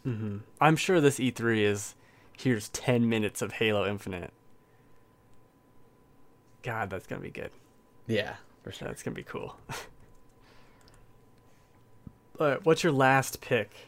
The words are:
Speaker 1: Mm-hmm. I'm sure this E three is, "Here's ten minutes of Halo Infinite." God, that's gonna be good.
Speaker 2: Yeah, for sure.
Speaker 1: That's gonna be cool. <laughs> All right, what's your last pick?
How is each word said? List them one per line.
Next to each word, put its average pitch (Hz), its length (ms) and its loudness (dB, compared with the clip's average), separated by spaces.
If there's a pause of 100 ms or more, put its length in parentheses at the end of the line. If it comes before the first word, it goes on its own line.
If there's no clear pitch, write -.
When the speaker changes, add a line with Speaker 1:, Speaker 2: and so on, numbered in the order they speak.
Speaker 1:
Mm-hmm. 107 320 -6 (220)
I'm 156 160 6
sure 180 260 2
this 139 180 4
E 123 120 0
three 113 320 2
is, 104 320 0 (420)
"Here's 113 320 0
ten 120 400 0
minutes 107 320 -2
of 104 120 -4
Halo 104 340 2
Infinite." 101 440 -8 (2250)
God, 113 300 -4
that's 92 160 -8
gonna 92 140 -8
be 92 100 -12
good. - 180 -10 (560)
Speaker 2:
Yeah, 107 300 -2 (280)
for 104 80 -12
sure. - 160 -12
Speaker 1:
That's - 140 -10
gonna - 140 -8
be - 80 -12
cool. - 400 -12
<laughs> - 60 -18 (2750)
All 156 80 2
right, 135 180 0
what's 160 180 4
your 165 100 4
last 135 480 4
pick? 113 300 0 (160)